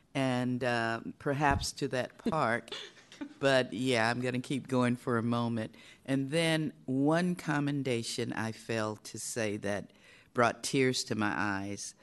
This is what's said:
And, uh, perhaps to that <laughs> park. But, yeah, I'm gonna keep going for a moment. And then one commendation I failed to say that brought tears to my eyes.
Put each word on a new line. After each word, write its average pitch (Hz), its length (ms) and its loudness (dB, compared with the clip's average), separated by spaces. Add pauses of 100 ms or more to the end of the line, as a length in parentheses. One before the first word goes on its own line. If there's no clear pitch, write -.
(140)
And, 127 480 0
uh, 117 380 0 (180)
perhaps 143 540 2
to 143 160 -4
that 123 300 -4
<laughs> - 120 -2
park. 123 400 0 (720)
But, 135 320 4
yeah, 117 360 2
I'm 120 120 0
gonna 127 200 -2
keep 127 280 -4
going 123 260 4
for 123 240 0
a 113 40 0
moment. 117 520 -2 (320)
And 135 240 0
then 160 420 0 (120)
one 156 500 2
commendation 139 1000 -2
I 110 180 -4
failed 107 520 -4
to - 140 -12
say 107 400 -2
that 101 320 -4 (440)
brought 120 280 4
tears 131 420 2
to 113 100 -4
my 104 200 0
eyes. 101 680 -4